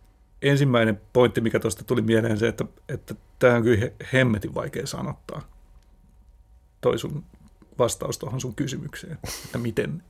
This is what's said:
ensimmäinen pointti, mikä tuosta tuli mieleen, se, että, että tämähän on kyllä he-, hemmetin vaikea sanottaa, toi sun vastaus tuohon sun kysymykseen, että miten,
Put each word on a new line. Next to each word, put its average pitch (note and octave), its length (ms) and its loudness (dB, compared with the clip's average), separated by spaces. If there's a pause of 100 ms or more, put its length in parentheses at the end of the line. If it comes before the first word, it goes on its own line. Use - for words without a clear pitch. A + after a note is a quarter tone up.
(420)
ensimmäinen B2+ 580 4 (120)
pointti, A#2+ 280 4
mikä A2+ 200 0
tuosta - 240 -4
tuli B2 180 0
mieleen, A2 360 2
se, A2+ 100 2
että, - 160 -4 (240)
että - 260 -10 (240)
tämähän A#2+ 200 6
on A2+ 60 2
kyllä A#2 140 6
he-, - 340 -6
hemmetin B2 420 2
vaikea B2 320 -8
sanottaa, - 560 -10 (1400)
toi B2 180 2
sun C#3+ 260 -8 (540)
vastaus - 400 -2
tuohon A#2+ 220 -8
sun B2 140 -6
kysymykseen, - 640 -8 (260)
että - 140 -8
miten, A#2+ 520 -4